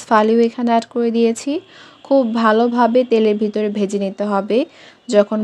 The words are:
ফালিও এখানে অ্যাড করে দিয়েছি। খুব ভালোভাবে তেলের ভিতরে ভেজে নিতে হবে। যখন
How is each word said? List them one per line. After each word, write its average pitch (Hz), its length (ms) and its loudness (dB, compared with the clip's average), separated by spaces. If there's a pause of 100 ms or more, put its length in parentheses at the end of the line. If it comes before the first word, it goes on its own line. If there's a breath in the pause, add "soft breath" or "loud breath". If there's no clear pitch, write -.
ফালিও 220 380 2
এখানে 233 240 -4
অ্যাড 233 220 0
করে 233 240 -2
দিয়েছি। 233 340 -2 (560 loud breath)
খুব 277 140 4 (200)
ভালোভাবে 233 580 2 (120)
তেলের 220 300 2
ভিতরে 214 360 -2
ভেজে 202 280 -2
নিতে 196 260 -8
হবে। 202 260 -2 (580 loud breath)
যখন 208 280 2